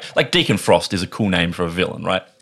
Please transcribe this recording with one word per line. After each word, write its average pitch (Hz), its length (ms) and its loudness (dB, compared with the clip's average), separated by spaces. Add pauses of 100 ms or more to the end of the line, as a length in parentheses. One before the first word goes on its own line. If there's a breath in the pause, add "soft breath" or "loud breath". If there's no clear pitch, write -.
(160 loud breath)
Like, - 160 0
Deacon 143 260 2
Frost 90 360 2
is 87 100 -2
a 80 40 -4
cool 107 220 -2
name 87 220 2
for 87 120 -4
a 85 60 -2
villain, 85 340 -4
right? 92 200 -2 (180)